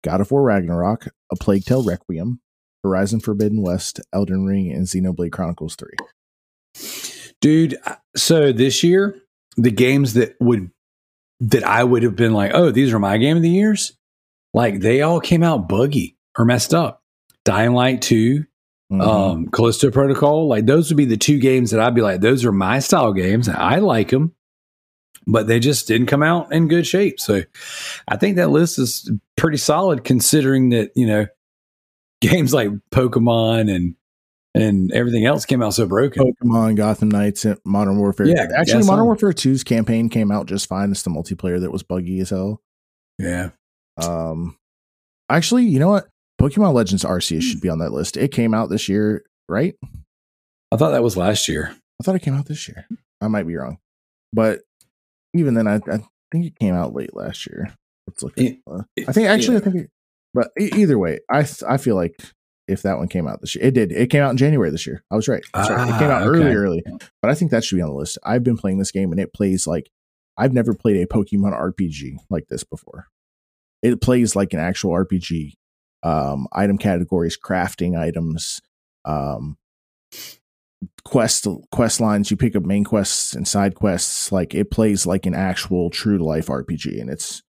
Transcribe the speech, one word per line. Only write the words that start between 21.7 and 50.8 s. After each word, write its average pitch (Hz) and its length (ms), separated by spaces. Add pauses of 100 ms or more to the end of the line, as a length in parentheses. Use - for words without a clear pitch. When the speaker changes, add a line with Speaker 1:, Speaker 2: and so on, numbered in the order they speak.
Speaker 2:
that 110 80
I'd 120 160
be 117 60
like, 92 180
"Those 120 240
are 110 80
my 98 260
style 135 340
games. 95 360
I 117 320
like 123 320
'em," 151 200 (960)
but 107 220
they 117 100
just 131 300
didn't 117 180
come 143 160
out 165 300
in 160 160
good 170 180
shape. 196 320
So 101 240 (640)
I - 100
think 190 200
that 170 140
list 160 280
is - 320 (260)
pretty 156 200
solid 156 480
considering 135 640
that, 117 260
you 127 100
know, 107 220 (480)
<laughs> - 460
games - 340
like 110 160 (220)
Pokemon 113 840
and, 87 220 (580)
and 101 380
everything 117 340
else 147 180
came 123 200
out 104 100
so 110 120
broken. 127 460 (120)
Speaker 1:
Pokemon, 113 320
Gotham 107 340
Knights, 104 340
and 104 200
Modern 101 340
Warfare. 101 300
Speaker 2:
Yeah, 165 180 (100)
Speaker 1:
Actually, 196 280
Speaker 2:
yeah, - 20
Speaker 1:
Modern 196 160
Speaker 2:
so 233 40
Speaker 1:
Warfare 208 260
two's 135 320
campaign 113 440
came 110 220
out 101 160
just 98 220
fine. 98 240
It's - 100
the 92 80
multiplayer 87 500
that 87 120
was 95 100
buggy 92 380
as 92 100
hell. 98 320 (560)
Speaker 2:
Yeah. 90 320 (500)
Speaker 1:
Um, 82 560 (720)
actually, 170 360
you 143 160
know 165 80
what? 202 180 (320)
Pokemon 156 360
Legends 98 280
Arceus 87 380
should 220 220
be 90 80
on 80 80
that 80 140
list. 76 260
It 131 120
came 113 220
out 110 160
this 101 220
year, 107 340 (240)
right? 131 260 (960)
Speaker 2:
I 117 60
thought 151 140